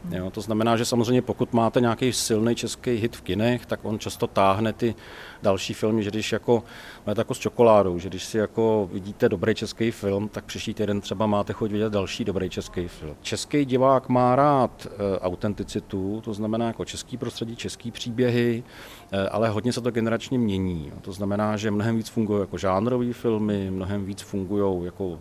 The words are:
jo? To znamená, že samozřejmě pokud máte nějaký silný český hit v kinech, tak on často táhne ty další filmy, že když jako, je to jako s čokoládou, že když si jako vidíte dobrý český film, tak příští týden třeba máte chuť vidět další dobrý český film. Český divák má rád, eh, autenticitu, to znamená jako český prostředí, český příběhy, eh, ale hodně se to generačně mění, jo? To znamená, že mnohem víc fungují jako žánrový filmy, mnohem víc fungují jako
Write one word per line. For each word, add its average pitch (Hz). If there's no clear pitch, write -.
jo? 92
To 107
znamená, 110
že 117
samozřejmě 120
pokud -
máte 117
nějaký 117
silný 113
český -
hit 117
v -
kinech, 113
tak -
on 104
často -
táhne 101
ty 113
další 98
filmy, 110
že 101
když 107
jako, 113
je 104
to 113
jako 127
s -
čokoládou, 104
že 90
když 90
si -
jako 107
vidíte 101
dobrý 104
český 113
film, 101
tak -
příští 107
týden 101
třeba 107
máte 104
chuť 107
vidět 104
další 101
dobrý 95
český 92
film. 76
Český 143
divák 127
má 123
rád, 139
eh, 98
autenticitu, 98
to 110
znamená 110
jako 110
český -
prostředí, 117
český -
příběhy, 120
eh, 98
ale 113
hodně 110
se 123
to 120
generačně 113
mění, 95
jo? -
To 98
znamená, 104
že 104
mnohem 107
víc 110
fungují 107
jako 90
žánrový 113
filmy, 104
mnohem 95
víc 98
fungují 95
jako 90